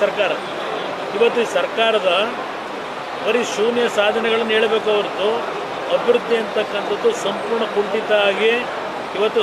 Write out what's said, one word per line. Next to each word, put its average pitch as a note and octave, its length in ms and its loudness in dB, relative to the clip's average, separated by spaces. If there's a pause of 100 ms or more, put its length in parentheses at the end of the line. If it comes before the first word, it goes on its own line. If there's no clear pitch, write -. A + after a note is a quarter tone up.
ಸರ್ಕಾರ. F#3+ 260 0 (840)
ಇವತ್ತು A#3 240 4
ಈ G#3+ 160 0
ಸರ್ಕಾರದ G3+ 540 2 (1120)
ಬರೀ A3 180 2 (120)
ಶೂನ್ಯ A#3+ 280 2 (140)
ಸಾಧನೆಗಳನ್ನು A3 600 2
ಹೇಳಬೇಕು A3 400 2
ಹೊರತು F#3+ 320 -2 (680)
ಅಭಿವೃದ್ಧಿ A#3 480 4
ಅಂತಕ್ಕಂಥದ್ದು G#3 640 -2 (160)
ಸಂಪೂರ್ಣ G#3 400 -2 (100)
ಕುಂಠಿತ G#3 360 0 (180)
ಆಗಿ G3+ 240 2 (640)
ಇವತ್ತು G#3+ 260 2